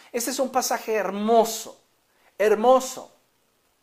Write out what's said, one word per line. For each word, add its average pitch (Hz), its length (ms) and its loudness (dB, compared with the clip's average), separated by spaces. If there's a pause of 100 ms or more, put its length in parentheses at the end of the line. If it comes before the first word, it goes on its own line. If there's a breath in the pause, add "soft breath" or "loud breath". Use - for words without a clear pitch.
(120 loud breath)
Este 247 180 -6
es 254 80 -6
un 262 120 -2
pasaje 240 440 -4
hermoso, 208 840 0 (580 soft breath)
hermoso. 220 760 2 (680)